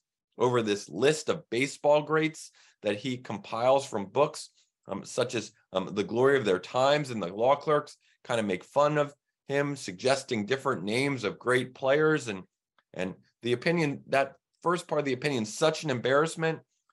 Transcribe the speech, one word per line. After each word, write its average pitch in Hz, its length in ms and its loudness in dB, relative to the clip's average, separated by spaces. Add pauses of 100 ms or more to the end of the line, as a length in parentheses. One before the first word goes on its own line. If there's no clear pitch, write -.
(380)
over 123 240 2
this 104 280 -2
list 131 400 2
of 87 200 -4
baseball 143 520 2
greats 156 480 -2 (320)
that 104 160 0
he 127 200 -6
compiles 123 680 0
from 101 220 -6
books, 147 420 0 (400)
um, 98 160 -8
such - 300 -4
as, - 180 -6 (180)
um, 95 220 -2
The 101 100 -2
Glory 127 340 4
of 120 60 0
Their 92 160 2
Times, 139 500 0
and 110 140 -4
the 87 100 -6
law 123 220 4
clerks 147 400 -2 (300)
kind 120 160 0
of 104 40 0
make 92 200 -2
fun 147 320 2
of 143 160 0 (340)
him, 143 300 -2
suggesting 110 680 -2
different 127 380 -2
names 123 400 -2
of 95 160 -4
great 127 340 0
players. 147 540 2
And, 95 160 -6 (500)
and 92 220 -4 (280)
the 120 100 0
opinion, 156 540 0
that 135 260 0 (280)
first 170 240 -2
part 156 140 -2
of 143 60 -4
the 135 80 0
opinion, 127 320 -2
such 156 400 0
an 151 40 0
embarrassment 151 720 0 (340)